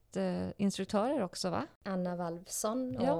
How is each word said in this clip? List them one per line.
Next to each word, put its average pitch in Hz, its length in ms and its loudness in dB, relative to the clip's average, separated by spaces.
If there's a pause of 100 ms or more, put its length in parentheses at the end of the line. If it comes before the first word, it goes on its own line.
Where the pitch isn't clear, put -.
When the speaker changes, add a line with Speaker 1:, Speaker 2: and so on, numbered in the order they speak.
(180)
Speaker 1:
eh, 185 300 0 (100)
instruktörer 208 640 2
också, 185 280 -2
va? 208 180 -2 (160)
Speaker 2:
Anna 180 320 -2
Walfsson 214 840 -2
Speaker 1:
Ja. 269 180 4